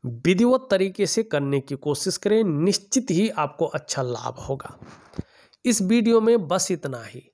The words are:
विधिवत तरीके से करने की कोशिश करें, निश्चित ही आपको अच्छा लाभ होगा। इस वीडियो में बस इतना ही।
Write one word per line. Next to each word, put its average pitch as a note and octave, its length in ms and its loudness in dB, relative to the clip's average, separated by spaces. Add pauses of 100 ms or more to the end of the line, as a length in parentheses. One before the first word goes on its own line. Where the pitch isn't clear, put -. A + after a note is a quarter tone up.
विधिवत F#3+ 640 2
तरीके F#3+ 340 0
से A3+ 180 0
करने C#3+ 360 0
की C#3 160 -6
कोशिश D3 420 -4
करें, G#3+ 260 2
निश्चित F#3+ 680 0
ही G3 180 2
आपको - 360 -2
अच्छा C#3+ 360 -6
लाभ B2 380 -6
होगा। - 380 -8 (880)
इस A3+ 160 2
वीडियो A3+ 400 4
में A3 260 2
बस F3 240 -2
इतना C3 320 -6
ही। A#2+ 200 -18 (100)